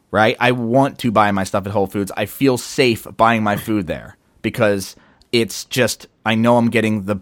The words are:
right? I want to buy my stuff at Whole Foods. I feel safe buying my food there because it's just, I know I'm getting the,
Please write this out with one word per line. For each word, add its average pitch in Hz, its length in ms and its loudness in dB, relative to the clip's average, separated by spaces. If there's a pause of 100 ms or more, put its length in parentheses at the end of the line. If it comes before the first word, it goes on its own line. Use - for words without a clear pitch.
(100)
right? 110 300 2
I 123 120 2
want 127 460 0
to 123 120 -2
buy 104 200 4
my 98 140 -2
stuff 98 220 -4
at 98 60 -8
Whole 101 140 0
Foods. 98 300 -4
I 104 100 -4
feel 135 320 0
safe 127 480 0 (100)
buying 113 260 4
my 104 140 0
food 107 300 -2
there 67 300 -10 (260)
because 104 540 -2 (360)
it's 113 340 0
just, - 420 -2 (180)
I 110 80 0
know 117 220 4
I'm 117 140 2
getting 110 340 0
the, 98 180 -4